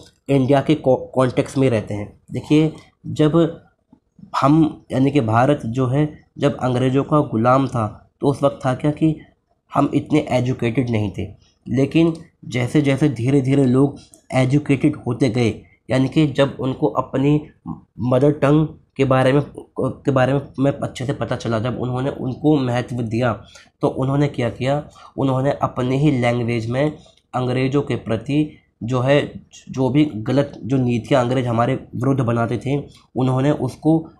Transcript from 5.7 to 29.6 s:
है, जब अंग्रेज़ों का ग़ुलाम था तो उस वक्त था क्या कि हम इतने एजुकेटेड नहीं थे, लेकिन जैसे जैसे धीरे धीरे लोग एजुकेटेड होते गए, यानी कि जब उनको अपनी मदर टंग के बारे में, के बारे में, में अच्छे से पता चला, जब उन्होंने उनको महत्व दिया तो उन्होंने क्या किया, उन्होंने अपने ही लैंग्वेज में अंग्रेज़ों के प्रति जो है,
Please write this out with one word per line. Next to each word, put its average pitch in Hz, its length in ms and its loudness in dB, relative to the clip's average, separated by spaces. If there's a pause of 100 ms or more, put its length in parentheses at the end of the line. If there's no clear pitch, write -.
है, 147 380 -2 (120)
जब 143 200 0
अंग्रेज़ों 131 460 0
का 151 160 2
ग़ुलाम 127 480 2
था 110 440 -6 (100)
तो 123 60 0
उस 139 160 0
वक्त 139 220 0
था 131 100 0
क्या 196 160 0
कि 160 280 0 (540)
हम 139 200 2
इतने - 360 0
एजुकेटेड 123 600 -2
नहीं 107 280 -2
थे, 92 100 -6 (420)
लेकिन 156 440 2 (320)
जैसे 123 360 0
जैसे 139 280 2
धीरे 131 320 0
धीरे 135 240 4
लोग 135 320 2 (360)
एजुकेटेड 143 640 2 (120)
होते 123 220 0
गए, 117 320 0 (280)
यानी 131 180 2
कि 156 200 2
जब 135 320 0
उनको 131 280 -2
अपनी 143 600 0 (520)
मदर 127 320 2
टंग 147 360 2 (300)
के 135 80 0
बारे 131 280 2
में, 143 80 2 (380)
के 131 320 -4
बारे 131 220 2
में, 139 80 -2 (180)
में 139 120 2
अच्छे 131 340 -8
से 135 80 -4
पता 117 220 -6
चला, 113 240 -4
जब 123 220 -4
उन्होंने 127 280 -4
उनको 139 500 0
महत्व 123 360 -4
दिया 113 480 -2 (380)
तो 147 60 2
उन्होंने 135 400 0
क्या 123 220 -4
किया, 135 400 -4 (280)
उन्होंने 131 340 0
अपने 131 460 -2
ही 147 140 4
लैंग्वेज 120 580 0
में 147 280 -2 (360)
अंग्रेज़ों 127 480 0
के 139 140 -4
प्रति 123 640 -2 (260)
जो 123 160 -2
है, 135 420 2 (280)